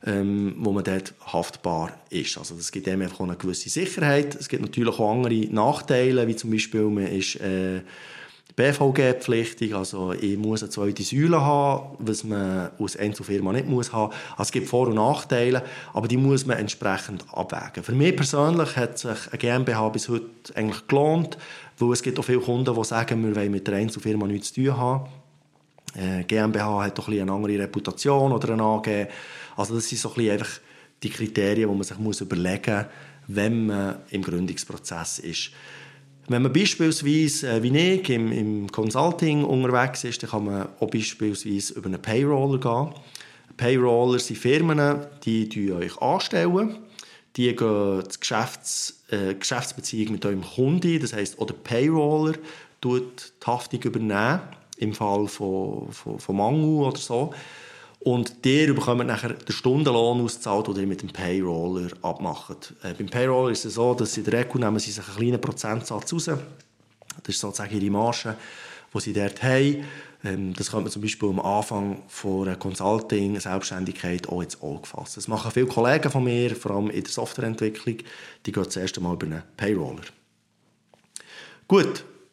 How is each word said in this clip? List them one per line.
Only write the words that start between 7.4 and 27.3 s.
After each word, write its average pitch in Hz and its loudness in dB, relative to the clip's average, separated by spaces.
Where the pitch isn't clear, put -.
B 135 6
V 139 4
G-pflichtig, 120 2
also 95 -2
ich 101 0
muss 107 0
eine 104 -8
zweite 101 -2
Säule 156 4
haben, 139 2
was 110 -2
man 95 -2
als 101 -4
Einzelfirma 101 -2
nicht 135 -2
muss 123 0
haben. 107 0
Also - -4
es - -4
gibt - -2
Vor- 123 4
und 110 2
Nachteile, 123 2
aber 110 0
die 123 4
muss 135 4
man 123 2
entsprechend 101 -4
abwägen. - -6
Für - -4
mich 147 6
persönlich 151 2
hat 120 0
sich 113 -4
eine 117 -8
G 120 0
M 123 4
B 127 2
H 110 2
bis 110 -2
heute 117 -2
eigentlich 107 -2
gelohnt, 156 2
weil 120 4
es 123 0
gibt 131 -2
auch - -2
viele 127 4
Kunden, 123 2
die 113 2
sagen, 113 0
wir 107 2
wollen 101 0
mit 98 -2
der 101 0
Einzelfirma 107 0
nichts 101 -4
zu 131 0
tun 135 2
haben. 127 0
Äh, 92 -2
G 107 0
M 110 4
B 107 0
H 104 0
hat 101 -4
doch 104 -8
ein 110 -4
bisschen 98 0
eine 98 -2